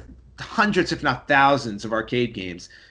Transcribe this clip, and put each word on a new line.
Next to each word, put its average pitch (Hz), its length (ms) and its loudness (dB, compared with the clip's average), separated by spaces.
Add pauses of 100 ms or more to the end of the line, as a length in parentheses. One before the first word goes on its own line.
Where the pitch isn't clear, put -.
(400)
hundreds, 196 520 0
if 165 100 -6
not 131 260 -2
thousands, 135 580 2
of 107 60 -6
arcade 117 440 -2
games 90 340 -12 (220)